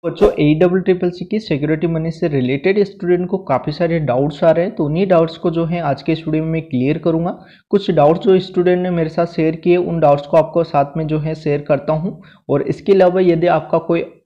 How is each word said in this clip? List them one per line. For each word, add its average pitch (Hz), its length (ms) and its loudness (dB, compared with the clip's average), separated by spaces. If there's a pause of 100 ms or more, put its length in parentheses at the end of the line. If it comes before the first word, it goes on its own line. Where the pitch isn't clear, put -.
बच्चों, 185 240 2 (100)
ए 147 140 4
डबल 180 260 2
ट्रिपल 180 300 0
सी 180 160 -10
की 214 140 -4
सिक्योरिटी 156 480 -2
मनी 160 240 -4
से 170 160 -4
रिलेटेड 143 560 0
स्टूडेंट 180 460 -2
को 190 80 -2
काफ़ी 139 340 -2
सारे 170 280 -2
डाउट्स 147 440 -2
आ 165 80 6
रहे 170 140 2
हैं, 220 100 -8
तो 160 100 -2
उन्हीं 170 220 0
डाउट्स 165 300 2
को 180 120 -2
जो 165 160 -2
है 170 160 -4
आज 139 200 -4
के 170 100 -4
इस 160 160 -4
वीडियो 156 160 0
में 160 80 -4
मैं 160 100 -2
क्लियर 143 360 -2
करूँगा। 170 480 -2 (240)
कुछ 202 220 0
डाउट्स 156 300 4
जो 190 180 4
स्टूडेंट 180 440 0
ने 180 60 -2
मेरे 170 200 -2
साथ 170 160 -2
शेयर 160 300 -2
किए, 175 220 2
उन 175 220 -2
डाउट्स 143 280 2
को 170 100 2
आपको 165 260 2
साथ 143 340 -2
में 156 100 -4
जो 156 120 -2
है 156 160 -4
शेयर 147 260 -2
करता 147 320 -2
हूँ। 165 280 -6 (280)
और 139 120 2
इसके - 300 -2
अलावा 185 300 4
यदि 170 260 2
आपका 165 300 0
कोई 165 280 -2 (200)